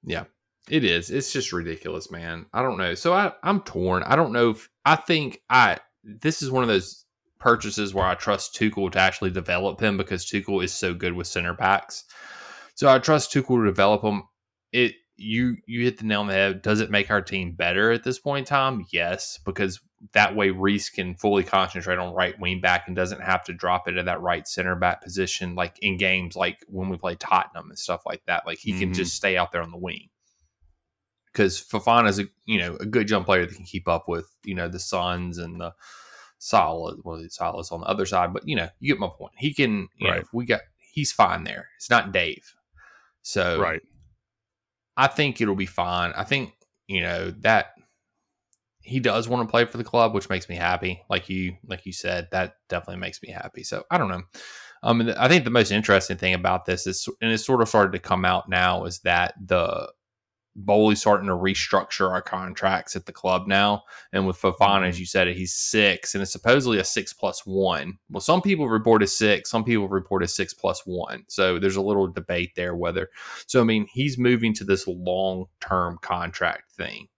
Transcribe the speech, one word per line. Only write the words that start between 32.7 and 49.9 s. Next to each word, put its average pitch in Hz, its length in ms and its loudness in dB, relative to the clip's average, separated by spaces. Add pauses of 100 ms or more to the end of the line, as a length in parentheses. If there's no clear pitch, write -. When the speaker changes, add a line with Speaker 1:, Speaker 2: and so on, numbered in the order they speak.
Speaker 1:
a - 60 -8
good 107 220 2
jump 101 180 0
player 92 200 4
that 85 100 -12
can 92 100 -18
keep 92 220 -8
up 85 200 0
with, 85 180 -4 (180)
you 98 120 -8
know, 87 120 -4
the 90 120 -10
Suns 90 580 -4
and 87 240 -10
the 85 120 -10 (680)
Salah, 82 640 0
well, 82 260 -10
Salah's 87 420 -6
on 85 100 -10
the 85 60 -6
other 98 180 0
side, 90 280 0
but, - 140 -8
you 151 80 -4
know, 85 140 -2 (100)
you 135 140 0
get 196 60 -2
my - 100 -4
point. - 280 -18
He 147 160 -4
can, 107 440 0
you - 100 -4
know, 87 60 0
Speaker 2:
Right. 85 200 -6
Speaker 1:
we 120 120 -4
got, 117 160 0 (320)
he's 143 180 -4
fine 87 320 2
there. - 340 -12
It's - 120 -16
not 104 240 4
Dave. 85 420 -2 (680)
So 87 400 0
Speaker 2:
Right. 82 200 -2 (1160)
Speaker 1:
I 131 100 6
think 143 320 0
it'll 104 160 2
be 95 100 -4
fine. 87 500 -2
I 95 80 -4
think, 131 300 -4 (340)
you 95 140 -2
know, 87 300 -4 (100)
that 110 320 2 (1080)
he 131 180 -4
does 113 300 0
wanna 120 160 0
play 120 200 4
for - 120 -12
the 117 60 -4
club, 113 320 2